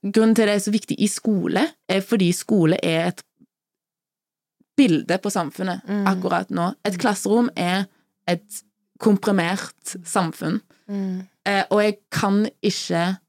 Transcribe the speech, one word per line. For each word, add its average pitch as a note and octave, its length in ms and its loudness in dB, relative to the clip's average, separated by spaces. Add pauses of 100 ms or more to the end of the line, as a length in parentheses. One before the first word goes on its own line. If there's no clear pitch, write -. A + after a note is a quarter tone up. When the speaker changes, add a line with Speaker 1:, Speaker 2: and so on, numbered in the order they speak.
Speaker 1:
grunnen A3 300 4
til G#3+ 120 4
det G#3 80 2
er G#3 60 2
så G3+ 120 -4
viktig - 260 -2
i G#3 80 0
skole, G3+ 600 0 (220)
er F#3+ 120 0
fordi F#3+ 320 2
skole F3+ 500 2
er E3 260 0
et F3+ 140 -8 (1600)
bilde F3+ 400 4
på G3+ 120 -4
samfunnet F3+ 560 -4
Speaker 2:
Mm. G3+ 200 0
Speaker 1:
akkurat F#3 440 0
nå. F3 240 -2 (100)
Et G3 140 -2
klasserom G#3+ 580 0
er F#3 300 -2 (420)
et F3 140 0 (580)
komprimert F#3+ 1040 0
samfunn. F3 560 -4 (280)
Speaker 2:
Mm. F#3+ 380 -6 (200)
Speaker 1:
Eh, G3 240 0
og G#3 120 4
jeg G#3 160 0 (120)
kan G#3 380 0 (140)
ikke F3+ 560 -2 (100)